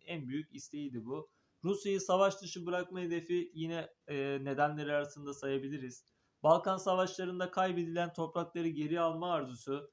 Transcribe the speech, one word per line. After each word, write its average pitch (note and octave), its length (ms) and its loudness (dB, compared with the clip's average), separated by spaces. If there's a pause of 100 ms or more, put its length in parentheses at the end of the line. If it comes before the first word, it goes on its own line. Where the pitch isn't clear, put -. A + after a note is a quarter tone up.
en D#3 220 -8
büyük D3 260 -6
isteğiydi C3+ 500 -8
bu. D3 260 -8 (340)
Rusya'yı G3 360 0
savaş F#3+ 420 4
dışı F3 240 -10
bırakma F3+ 340 -2
hedefi E3+ 540 0
yine, D#3+ 360 -4 (160)
e, C#3+ 100 -4 (280)
nedenleri D3 480 2
arasında C#3+ 420 -2
sayabiliriz. C#3 680 -4 (380)
Balkan F3 340 6
Savaşları'nda F#3 720 2
kaybedilen F3 640 0
toprakları E3 560 -2
geri D3+ 320 0
alma E3 320 2
arzusu, C#3 600 -4